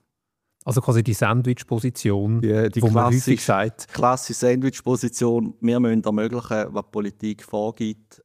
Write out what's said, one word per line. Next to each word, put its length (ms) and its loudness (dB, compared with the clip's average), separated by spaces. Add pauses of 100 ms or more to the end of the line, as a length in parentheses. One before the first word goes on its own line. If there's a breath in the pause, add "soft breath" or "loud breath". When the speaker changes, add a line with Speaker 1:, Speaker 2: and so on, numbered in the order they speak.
(640)
Speaker 1:
Also 180 0
quasi 220 2
die 100 -2
Sandwich-Position, 1300 -2
Speaker 2:
Die, 280 2
die 120 -2
Speaker 1:
wo 80 4
man 200 4
Speaker 2:
klassisch-, 180 2
Speaker 1:
häufig 180 2
sagt. 460 0
Speaker 2:
klassische 480 0
Sandwich-Position, 1200 0
wir 220 2
müssen 220 2
ermöglichen, 680 -2
was 160 -6
die 60 -20
Politik 520 -6
vorgibt, 800 -6